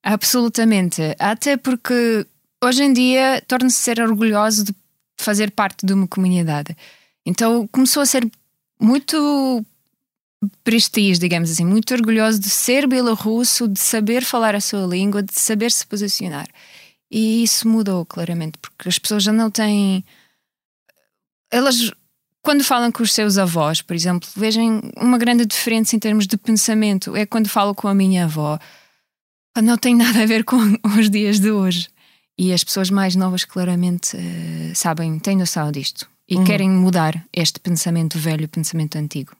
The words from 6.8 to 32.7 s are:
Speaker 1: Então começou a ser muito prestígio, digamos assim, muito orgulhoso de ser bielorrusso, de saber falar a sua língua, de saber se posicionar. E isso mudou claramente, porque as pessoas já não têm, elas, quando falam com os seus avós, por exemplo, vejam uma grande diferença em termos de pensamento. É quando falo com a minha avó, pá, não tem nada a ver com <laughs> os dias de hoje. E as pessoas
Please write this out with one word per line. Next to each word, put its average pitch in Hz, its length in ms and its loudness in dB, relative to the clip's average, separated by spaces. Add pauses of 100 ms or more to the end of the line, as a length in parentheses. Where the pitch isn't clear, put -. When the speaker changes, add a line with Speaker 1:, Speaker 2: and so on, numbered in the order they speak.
Speaker 1:
Então 226 460 0
começou 262 300 2
a 269 40 2
ser 240 240 0 (520)
muito 269 840 2 (1000)
prestígio, 202 560 2
digamos 170 280 0
assim, 165 160 -2
muito 214 280 2
orgulhoso 220 460 2
de 196 100 -4
ser 269 380 0
bielorrusso, 240 840 0
de 190 100 -2
saber 226 460 0
falar 226 280 0
a 202 60 -2
sua 202 260 -4
língua, 196 380 -2
de - 160 -6
saber 226 320 -2
se - 160 -2
posicionar. 190 600 -6 (640)
E 220 320 0
isso - 260 0
mudou 196 380 0
claramente, 170 560 -8
porque - 280 -12
as 175 100 -2
pessoas 208 240 -2
já 214 80 0
não 226 180 2
têm, 202 540 0 (1500)
elas, 240 380 0 (520)
quando 285 220 2
falam 240 280 2
com 240 100 -6
os 220 120 0
seus 208 240 2
avós, 165 440 0
por 170 140 -8
exemplo, 175 400 -2
vejam 220 460 0 (160)
uma 247 200 4
grande 240 280 4
diferença 226 500 0
em 214 40 2
termos 214 280 2
de 208 100 0
pensamento. 214 800 0
É 208 100 0
quando 220 240 -2
falo 202 240 0
com 202 140 -6
a 196 80 0
minha 190 300 2
avó, 151 340 -4 (920)
pá, 233 80 0
não 233 160 4
tem 247 180 2
nada 233 260 4
a 214 40 4
ver 220 180 0
com 254 140 0
<laughs> 208 420 2
os 214 100 4
dias 208 300 2
de 208 120 2
hoje. 185 360 0 (500)
E 185 160 0
as 175 100 0
pessoas 190 280 -4